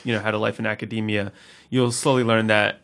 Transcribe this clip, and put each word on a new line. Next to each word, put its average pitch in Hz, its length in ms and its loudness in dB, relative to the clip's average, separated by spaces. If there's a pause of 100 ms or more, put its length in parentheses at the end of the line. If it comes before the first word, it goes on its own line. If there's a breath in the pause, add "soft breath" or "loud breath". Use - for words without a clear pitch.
you 120 100 -2
know, 104 60 -2
had 107 140 -2
a 104 40 -2
life 110 200 -2
in 113 80 -4
academia, 107 680 -4 (360 loud breath)
you'll 127 240 2
slowly 127 320 2
learn 113 220 2
that 107 380 2